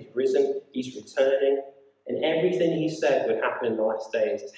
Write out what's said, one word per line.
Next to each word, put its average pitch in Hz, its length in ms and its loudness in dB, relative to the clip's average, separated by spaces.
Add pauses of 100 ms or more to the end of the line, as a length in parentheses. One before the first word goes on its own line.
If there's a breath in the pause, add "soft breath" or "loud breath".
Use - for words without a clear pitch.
he's - 120 -20
risen, 135 460 2 (120)
he's 127 240 -8
returning. 139 680 2 (460)
And - 160 -2
everything 160 540 2
he 156 100 -2
said 135 400 0
would 113 80 0
happen 123 320 -2
in 107 80 -2
the 110 60 -2
last 110 300 -2
days 107 300 -2
is - 160 -14